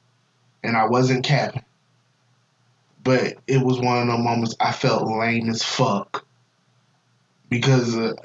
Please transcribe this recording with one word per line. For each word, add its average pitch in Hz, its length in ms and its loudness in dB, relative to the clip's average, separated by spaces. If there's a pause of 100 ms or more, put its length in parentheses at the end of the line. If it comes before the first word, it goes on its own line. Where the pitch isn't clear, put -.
(640)
and 117 140 -2
I 110 100 2
wasn't 127 380 2
capping. - 400 -2 (1400)
But 127 440 0
it 131 160 2
was 127 180 0
one 123 220 0
of 120 60 0
those 117 160 0
moments 117 360 -2
I 131 120 0
felt 113 360 -2
lame 113 400 -2
as 113 160 -4
fuck - 600 -2 (1200)
because, 120 480 2
uh, 113 180 -2 (100)